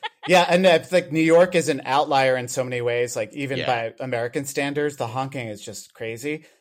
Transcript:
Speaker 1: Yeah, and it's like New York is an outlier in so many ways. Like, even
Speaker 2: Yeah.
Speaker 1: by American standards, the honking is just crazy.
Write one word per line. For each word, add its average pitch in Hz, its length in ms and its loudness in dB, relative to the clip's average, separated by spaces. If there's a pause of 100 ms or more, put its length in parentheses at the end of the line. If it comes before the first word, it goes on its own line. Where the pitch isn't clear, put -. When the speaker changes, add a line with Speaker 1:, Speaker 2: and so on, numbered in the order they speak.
(280)
Speaker 1:
Yeah, 175 200 6
and 180 180 4
it's 170 240 4
like 175 220 0
New 160 80 0
York 170 340 6
is 156 140 0
an 135 160 -2
outlier 135 520 2
in 123 120 -6
so 127 160 -2
many 127 160 -6
ways. 120 340 -2
Like, 110 180 -6
even 139 260 -6
Speaker 2:
Yeah. - 80 -4
Speaker 1:
by 113 280 -2 (100)
American 123 400 -4
standards, 143 520 -4
the 127 100 -4
honking 131 400 -6
is 104 180 -12
just - 300 -16
crazy. 123 520 -8 (140)